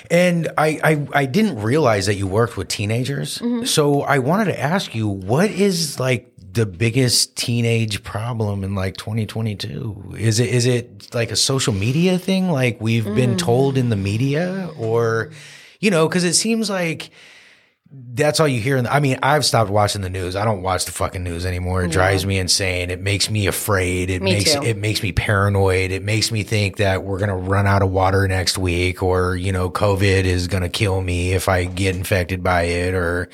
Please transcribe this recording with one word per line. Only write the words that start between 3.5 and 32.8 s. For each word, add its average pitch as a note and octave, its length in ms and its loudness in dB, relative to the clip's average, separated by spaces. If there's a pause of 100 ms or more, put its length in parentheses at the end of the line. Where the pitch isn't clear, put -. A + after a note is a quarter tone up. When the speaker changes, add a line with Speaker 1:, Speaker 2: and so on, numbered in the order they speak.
Speaker 1:
So C#3+ 360 2
I C#3 180 0
wanted F3 260 0
to C#3+ 140 -2
ask E3 360 -2
you, A2 120 0
what G#2 440 0
is, E3+ 480 0
like, B2+ 320 -2 (200)
the A2 140 2
biggest A2+ 720 0
teenage A#2 680 0
problem G#2+ 600 -4
in, G2 120 -4
like, F#2+ 220 -4
twenty G#2+ 300 -4
twenty-two? G#2 920 -8
Is G#2+ 220 2
it, A#2 100 2
is A#2+ 160 2
it, A#2 480 -2
like, A#2 180 -4
a G2+ 40 -6
social C3 380 0
media D3+ 440 2
thing, F#3 340 0
like B2+ 300 0
we've A2+ 240 2
been A#2 300 2
Speaker 2:
Mm. - 20 0
Speaker 1:
told C3 400 2
in B2 120 2
the A2 60 2
media? C#3+ 840 -2
Or, A2+ 520 0 (500)
you G#3 120 2
know, D#3+ 180 4
'cause F3 140 0
it E3+ 100 0
seems A3 360 0
like F3 420 -4 (800)
that's C3+ 480 -2
all D#3 80 4
you B2+ 120 0
hear C3 180 0
in B2 60 0
the, A#2 100 0
I C#3+ 60 4
mean, C3 240 2
I've C#3+ 200 2
stopped A2 280 2
watching G#2 300 2
the F#2 100 -4
news. F#2 240 -4
I G2+ 100 0
don't G#2 160 0
watch F#2 240 -2
the - 60 -6
fucking F2+ 320 -4
news F2 220 -4
anymore. F2+ 380 -2
It F2 40 0
Speaker 2:
Yeah. E2 60 -2
Speaker 1:
drives F#2 300 4
me G2 140 0
insane. F2+ 540 0
It F2+ 100 -6
makes G2+ 300 0
me G#2 160 0
afraid. F2+ 640 0
It F2+ 100 -2
Speaker 2:
Me F#3+ 120 2
Speaker 1:
makes, G2+ 200 2
Speaker 2:
too. C#3+ 80 0
Speaker 1:
it A2+ 160 -2
makes G#2 240 -2
me F#2+ 100 -2
paranoid. G2 800 2
It F#2+ 120 -4
makes G#2+ 280 0
me G#2+ 120 -2
think G2+ 340 0
that F#2+ 260 0
we're F#2+ 140 -4
gonna G2 200 0
run G2 280 0
out G2 160 4
of F#2+ 80 4
water F#2+ 380 2
next F#2 320 -2
week, F#2 420 0
or, F#2 340 2
you F#2 160 -2
know, F2+ 200 0
covid G2 540 2
is F2+ 220 2
gonna F2+ 220 -2
kill F#2+ 320 0
me F2+ 320 -2
if F#2 160 0
I F#2 160 2
get F#2 300 -2
infected F#2 480 -2
by F2+ 200 2
it, F2 300 0